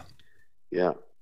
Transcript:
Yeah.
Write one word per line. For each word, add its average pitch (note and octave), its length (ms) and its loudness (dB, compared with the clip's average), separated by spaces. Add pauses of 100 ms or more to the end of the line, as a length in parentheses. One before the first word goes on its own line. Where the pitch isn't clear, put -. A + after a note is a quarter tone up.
(720)
Yeah. F2 220 4 (300)